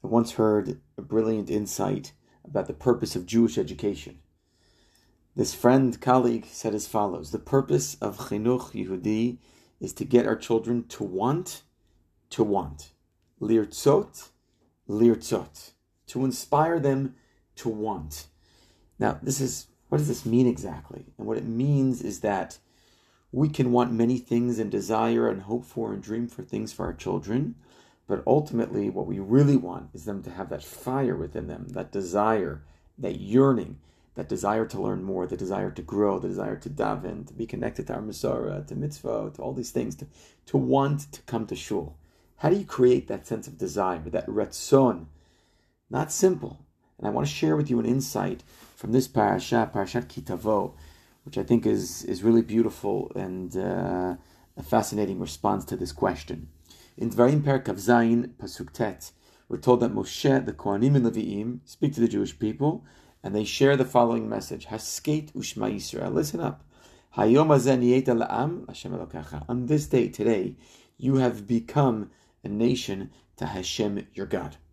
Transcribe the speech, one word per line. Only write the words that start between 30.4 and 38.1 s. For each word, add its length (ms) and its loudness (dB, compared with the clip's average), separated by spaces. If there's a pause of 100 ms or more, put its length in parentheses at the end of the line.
that 140 -8
fire 520 -2
within 300 -8
them, 220 -12
that 240 -10
desire, 720 0 (340)
that 220 -6
yearning, 580 4 (380)
that 120 -8
desire 380 0
to 160 -6
learn 220 -2
more, 240 -4
the 100 -6
desire 320 -2
to 140 -10
grow, 340 0
the 100 -4
desire 280 -4
to 160 -12
daven, 560 -6
to 80 -20
be 100 -6
connected 400 -6
to 80 -8
our 80 -8
Masorah, 640 -6